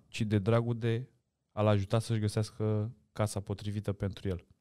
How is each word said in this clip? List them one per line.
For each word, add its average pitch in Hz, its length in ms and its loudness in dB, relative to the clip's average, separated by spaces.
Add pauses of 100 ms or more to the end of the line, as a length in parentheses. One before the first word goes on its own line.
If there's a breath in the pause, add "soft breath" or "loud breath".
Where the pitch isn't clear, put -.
ci - 140 -6
de 107 180 2
dragul 117 380 2
de 113 320 -2 (420)
a-l 104 160 2
ajuta 104 320 4
să-și 113 200 0
găsească 107 760 0 (160)
casa 104 280 -2
potrivită 104 540 -4
pentru - 340 -4
el. 90 180 -4 (160)